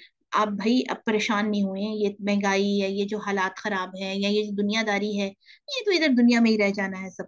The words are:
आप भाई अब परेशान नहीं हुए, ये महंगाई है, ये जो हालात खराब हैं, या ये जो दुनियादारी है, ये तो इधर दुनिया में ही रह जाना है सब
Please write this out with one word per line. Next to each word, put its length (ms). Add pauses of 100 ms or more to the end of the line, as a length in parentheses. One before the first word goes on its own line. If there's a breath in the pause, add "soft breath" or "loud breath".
(340 loud breath)
आप 180
भाई 300
अब 240
परेशान 440
नहीं 140
हुए, 180
ये 400
महंगाई 560
है, 140
ये 140
जो 120
हालात 420
खराब 360
हैं, 200
या 140
ये 140
जो 80
दुनियादारी 680
है, 100
ये 540
तो 100
इधर 220
दुनिया 280
में 100
ही 60
रह 140
जाना 260
है 120
सब 180